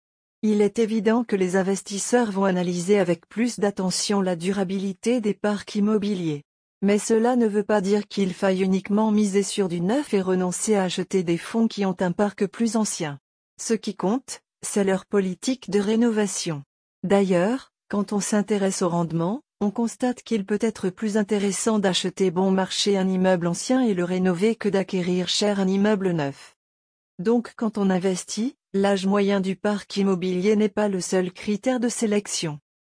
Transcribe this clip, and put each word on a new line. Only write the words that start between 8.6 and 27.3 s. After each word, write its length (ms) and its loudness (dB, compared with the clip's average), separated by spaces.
uniquement 500 0
miser 320 2
sur 240 -2
du 120 -4
neuf 340 -2
et 60 2
renoncer 540 0
à 80 2
acheter 400 -2
des 160 0
fonds 300 0
qui 180 -2
ont 140 -2
un 100 0
parc 360 0
plus 300 -2
ancien. 440 -4
Ce 140 -2
qui 200 -6
compte, 460 -4
c'est 220 -2
leur 220 0
politique 640 -2
de 100 2
rénovation. 840 0
D'ailleurs, 680 2
quand 240 -2
on 80 0
s'intéresse 600 0
au 60 2
rendement, 540 -2
on 100 0
constate 520 -4
qu'il 220 -2
peut 160 -2
être 300 -2
plus 260 -4
intéressant 600 0
d'acheter 520 0
bon 200 0
marché 460 0
un 120 0
immeuble 380 2
ancien 360 0
et 120 2
le 80 -2
rénover 540 0
que 120 -2
d'acquérir 600 0
cher 320 0
un 80 2
immeuble 420 2
neuf. 460 -4
Donc 380 0